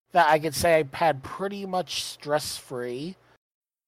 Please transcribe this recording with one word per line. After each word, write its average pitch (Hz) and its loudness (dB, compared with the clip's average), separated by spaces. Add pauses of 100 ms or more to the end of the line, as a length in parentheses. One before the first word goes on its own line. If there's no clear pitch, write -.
(120)
that 170 6
I 156 6
could 151 -4
say 165 4
I 143 -2
had 147 2
pretty 196 -8
much 185 -6
stress-free 143 -6 (720)